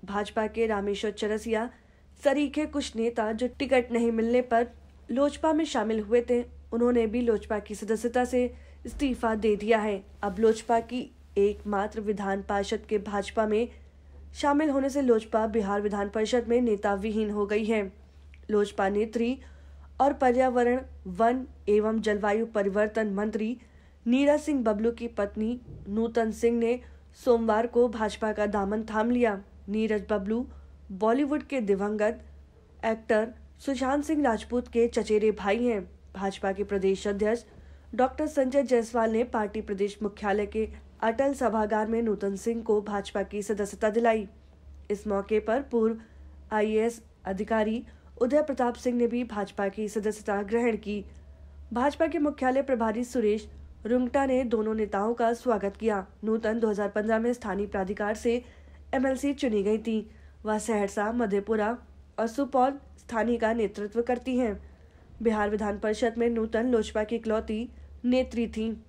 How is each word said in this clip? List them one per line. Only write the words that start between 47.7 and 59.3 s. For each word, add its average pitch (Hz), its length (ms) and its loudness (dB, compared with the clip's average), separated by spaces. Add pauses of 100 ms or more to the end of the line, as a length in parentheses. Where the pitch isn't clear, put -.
उदय 262 220 4
प्रताप 247 320 0
सिंह 240 240 -2
ने 240 80 4
भी 240 180 0
भाजपा 202 440 -4
की 208 200 -4
सदस्यता 208 540 -2
ग्रहण 226 340 0
की। 202 280 -6 (680)
भाजपा 285 340 2
के 330 120 -2
मुख्यालय 277 440 2
प्रभारी 240 420 0
सुरेश 220 440 0 (380)
रुंगटा 254 400 2
ने 262 180 2
दोनों 220 300 0
नेताओं 214 400 0
का 226 180 2
स्वागत 208 440 -2
किया। 208 300 -2 (180)
नूतन 220 340 0
दो 220 100 2
हज़ार 202 200 0
पन्द्रह 220 300 0
में 240 140 0
स्थानीय 208 340 -4
प्राधिकार 202 480 -2
से 240 300 0 (500)
एमएलसी 262 400 0